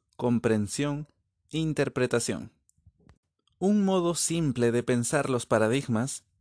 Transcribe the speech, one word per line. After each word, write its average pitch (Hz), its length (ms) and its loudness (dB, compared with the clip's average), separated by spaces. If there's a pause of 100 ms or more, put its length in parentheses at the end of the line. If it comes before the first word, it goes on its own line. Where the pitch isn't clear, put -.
(180)
comprensión, 120 880 -2 (440)
interpretación. 127 1000 -2 (1080)
Un 202 260 2
modo 180 280 2
simple 131 600 0
de 117 100 0
pensar 127 460 0
los 123 160 -2
paradigmas, 117 800 0 (160)